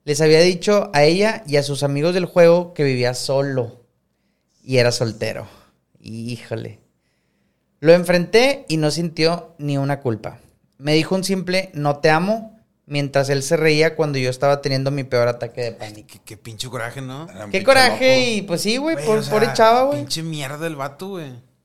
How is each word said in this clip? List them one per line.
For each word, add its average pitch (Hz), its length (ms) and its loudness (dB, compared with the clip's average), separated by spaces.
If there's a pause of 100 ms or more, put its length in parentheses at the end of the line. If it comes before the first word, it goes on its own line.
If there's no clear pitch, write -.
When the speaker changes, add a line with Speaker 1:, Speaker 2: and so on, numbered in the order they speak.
Speaker 1:
Les 147 160 -2
había 156 200 6
dicho 185 520 2
a 147 120 4
ella 208 420 2
y 143 100 -2
a 143 60 4
sus 139 200 -6
amigos 143 300 0
del 180 140 -2
juego 175 480 4
que 151 100 -2
vivía 123 300 0
solo 135 720 -4 (760)
y 131 140 -2
era 120 160 4
soltero. 113 540 -6 (520)
Híjole. 113 840 -12 (1000)
Lo 156 140 6
enfrenté 180 760 2
y 160 80 -2
no 151 140 0
sintió 165 680 -2
ni 143 220 -4
una 139 220 -2
culpa. 107 380 -6 (380)
Me 143 160 -4
dijo 160 220 2
un 185 100 -2
simple 185 480 -4
"no 147 280 -2
te 156 100 4
amo", 196 500 -2 (240)
mientras 143 460 -2
él 135 120 0
se 160 140 0
reía 156 400 2
cuando 147 220 -2
yo 127 100 0
estaba 143 320 0
teniendo 135 300 -4
mi 139 140 -4
peor 120 240 0
ataque 120 340 -6
de 120 60 -4
Speaker 2:
Ay, 107 100 -10
Speaker 1:
pánico. 107 340 -16
Speaker 2:
qué, - 100 -20
qué 110 140 -20
pinche 110 320 -14
coraje, 117 320 -10
¿no? 135 300 -14
Speaker 3:
Era - 160 -14
un 104 40 -14
Speaker 1:
Qué 190 100 -2
Speaker 3:
pinche 208 40 -6
Speaker 1:
coraje 262 540 4
Speaker 3:
loco. 247 120 0
Speaker 1:
y, 208 120 -2
pues, 170 180 -4
sí, 220 160 -2
güey, 311 200 -4
Speaker 2:
Güey, 277 100 -8
Speaker 1:
por, 214 140 2
Speaker 2:
o - 20 -2
sea, - 100 -6
Speaker 1:
pobre 214 220 0
chava, 233 300 4
güey. 285 160 -2
Speaker 2:
pinche 165 220 -8
mierda 151 440 -8
el 160 100 -8
vato, 139 320 -10
güey. 165 240 -12 (320)